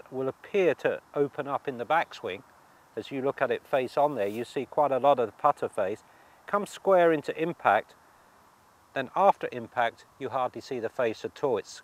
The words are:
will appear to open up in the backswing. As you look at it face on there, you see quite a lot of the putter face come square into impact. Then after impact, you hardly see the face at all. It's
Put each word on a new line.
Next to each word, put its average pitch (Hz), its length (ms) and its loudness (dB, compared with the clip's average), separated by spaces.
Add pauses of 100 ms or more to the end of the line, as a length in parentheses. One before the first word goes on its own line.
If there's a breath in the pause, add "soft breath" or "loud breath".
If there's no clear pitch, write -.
(120)
will 131 160 -4
appear 165 480 0
to 123 260 -2 (140)
open 143 320 -2
up 139 200 -6
in 127 120 -6
the 117 80 -6
backswing. 120 560 -4 (520 soft breath)
As 107 140 -10
you 135 140 -6
look 135 180 -4
at 127 80 2
it - 160 -4
face 131 320 -2
on 147 160 2
there, 104 140 -2
you 110 160 -6
see 127 220 -6
quite 143 260 0
a 131 80 2
lot 139 180 4
of 120 100 0
the 101 40 -14
putter - 380 0
face 104 340 -4 (420 soft breath)
come 202 220 -2
square 175 440 4
into 156 300 -2
impact. 127 540 2 (1000 soft breath)
Then 135 220 -4
after 185 360 4
impact, 117 540 -4 (140)
you 131 100 -6
hardly 127 300 -4
see 127 200 -8
the 110 100 -4
face 117 340 -2
at - 200 -8
all. 127 140 0
It's - 260 -10